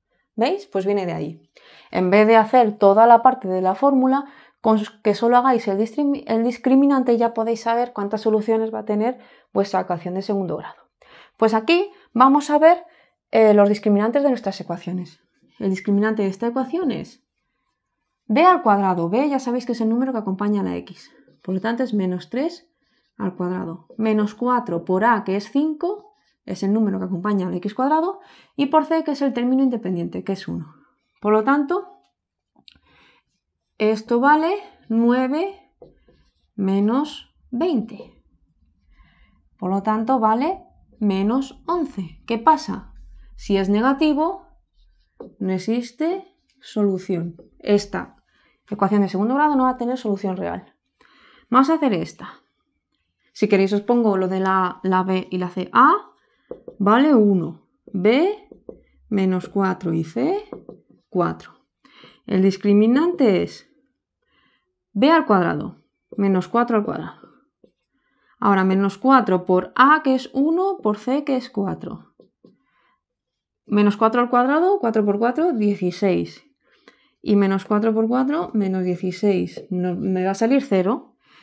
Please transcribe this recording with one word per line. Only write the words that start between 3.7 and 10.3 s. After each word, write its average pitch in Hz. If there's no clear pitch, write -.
fórmula, 269
con 220
que 208
solo 233
hagáis 247
el 196
discrimi-, 285
el 226
discriminante 254
ya 226
podéis 226
saber 240
cuántas 208
soluciones 220
va 214
a 214
tener 214
vuestra 196
ecuación 180
de 190
segundo 196